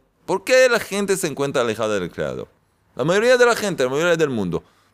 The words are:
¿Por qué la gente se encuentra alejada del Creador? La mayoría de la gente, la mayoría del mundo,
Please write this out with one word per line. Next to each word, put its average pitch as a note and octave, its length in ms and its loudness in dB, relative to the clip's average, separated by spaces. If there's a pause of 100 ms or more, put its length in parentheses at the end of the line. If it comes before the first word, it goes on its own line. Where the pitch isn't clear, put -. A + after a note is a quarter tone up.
(280)
¿Por F#3+ 160 -2
qué C4 260 4
la A3+ 100 0
gente F#3+ 380 -4
se F3+ 80 -4
encuentra C#3 380 -2
alejada G#2+ 360 -2
del F2 120 -6
Creador? B1+ 360 -8 (480)
La B2 80 -4
mayoría G#3 320 2
de B3 120 4
la A#3 80 2
gente, F3 280 -2
la B2+ 60 0
mayoría E3 260 0
del D#3+ 140 0
mundo, F#2 340 -4 (300)